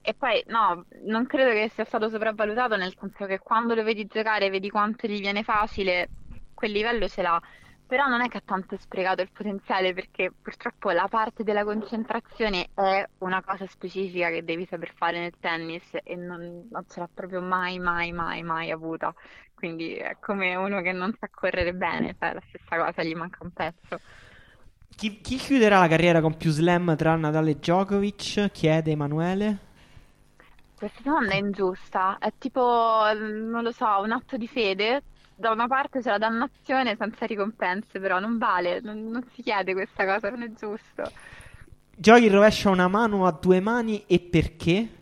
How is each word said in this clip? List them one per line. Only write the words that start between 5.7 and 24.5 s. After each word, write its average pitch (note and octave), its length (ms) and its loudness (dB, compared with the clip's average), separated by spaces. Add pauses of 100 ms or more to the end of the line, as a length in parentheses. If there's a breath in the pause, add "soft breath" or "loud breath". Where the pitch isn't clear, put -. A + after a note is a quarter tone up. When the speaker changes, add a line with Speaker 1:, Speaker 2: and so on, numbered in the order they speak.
Speaker 1:
quel G#3+ 180 -4
livello G#3+ 360 0
ce - 140 -6
l'ha. E3+ 180 2 (460 soft breath)
Però C#4 200 2
non A#3+ 140 2
è B3 80 0
che A3 100 -8
ha - 60 -12
tanto F#3+ 320 -6
sprecato F#3 460 -2
il G3 100 -6
potenziale, G3 600 -2
perché F#3 380 -6 (100)
purtroppo - 480 -6
la G3 180 2
parte A3+ 360 -2
della G#3 200 0
concentrazione A3 1080 -4
è G3 320 2 (120)
una F#3 240 -2
cosa G3 240 -8
specifica F3+ 640 -4
che E3 140 -6
devi E3+ 220 -6
saper - 280 -10
fare E3+ 260 -2
nel F3 200 -6
tennis E3 440 -6 (180)
e - 140 -12
non, F3 540 -14
non F3+ 180 -10
ce - 120 -14
l'ha F3 120 -8
proprio F#3 280 -10
mai, F3+ 380 -2
mai, F3 340 -2
mai, E3 300 -6
mai E3 280 -4
avuta. D#3+ 440 -6 (400 loud breath)
Quindi E3 400 -8
è - 260 -8
come F#3+ 360 -2
uno F#3+ 260 -2
che F3+ 100 -2
non F#3 260 -4
sa G3+ 140 -12
correre F3+ 400 -2
bene, F3+ 460 -4
cioè, - 160 -4
la F3 140 -14
stessa - 360 -8
cosa, E3+ 180 -4
gli D#3+ 120 -4
manca E3+ 280 -10
un E3+ 100 -12
pezzo. E3+ 480 -8 (920 soft breath)